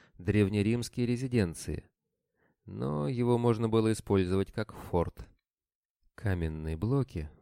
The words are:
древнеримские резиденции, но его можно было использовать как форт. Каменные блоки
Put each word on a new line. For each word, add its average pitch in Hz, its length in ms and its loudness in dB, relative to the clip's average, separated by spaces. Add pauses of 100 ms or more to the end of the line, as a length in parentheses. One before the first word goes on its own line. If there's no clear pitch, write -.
(180)
древнеримские 104 880 0
резиденции, 120 800 -2 (760)
но 139 420 -4
его 120 320 2
можно 117 300 2
было 110 240 4
использовать 95 580 0
как - 220 -8
форт. - 560 -4 (880)
Каменные 80 600 -4
блоки 101 540 -2 (120)